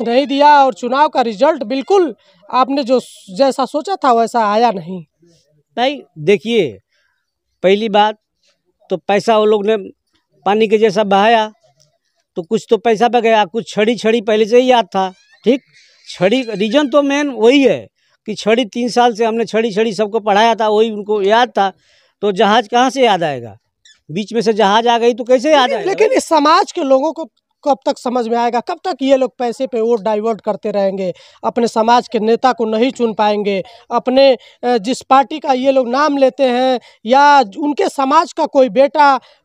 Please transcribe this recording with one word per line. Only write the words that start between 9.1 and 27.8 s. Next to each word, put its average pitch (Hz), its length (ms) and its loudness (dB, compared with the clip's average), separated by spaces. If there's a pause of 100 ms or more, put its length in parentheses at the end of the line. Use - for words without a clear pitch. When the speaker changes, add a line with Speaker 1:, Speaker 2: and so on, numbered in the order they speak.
Speaker 2:
वो 214 80 2
लोग 214 200 0
ने 220 120 0 (680)
पानी 214 220 0
के 214 100 2
जैसा 208 260 0
बहाया, 214 480 2 (840)
तो 180 60 -8
कुछ 214 280 -4
तो 220 80 2
पैसा 226 300 0
बह 240 120 0
गया, 220 260 2
कुछ 208 280 -8
छड़ी, 214 220 0
छड़ी 220 260 0
पहले 214 240 0
से 240 160 4
ही 254 100 0
याद 233 140 2
था। 190 280 -4 (320)
ठीक, 247 160 0 (540)
छड़ी, 202 260 0
रीजन 226 480 -2
तो 285 120 4
मेन 285 260 -2
वही 254 360 2
है 139 240 0 (380)
कि 208 100 -8
छड़ी, 226 300 0
तीन 240 240 -6
साल 240 240 2
से 220 120 -2
हमने 226 200 -2
छड़ी, 226 260 -4
छड़ी 220 220 -2
सबको 208 260 -4
पढ़ाया 214 360 2
था, 214 140 -2
वही 220 220 2
उनको 208 300 -4
याद 220 280 2
था। 196 240 -2 (480)
तो 208 100 -2
जहाज 208 360 2
कहाँ 247 220 0
से 262 160 0
याद 190 180 2
आएगा? 117 340 -6 (540)
बीच 202 220 -8
में 226 80 -2
से 214 120 0
जहाज 214 340 2
आ 240 100 2
गई 240 160 2
तो 226 100 -8
कैसे 254 280 0
याद 269 180 4
Speaker 1:
लेकिन, 277 80 -4
Speaker 2:
आएगा? 370 120 -4
Speaker 1:
लेकिन 440 280 0
इस - 80 -2
समाज 320 460 2
के 359 100 -6
लोगों 269 320 0
को 320 160 -12 (340)
कब 277 220 0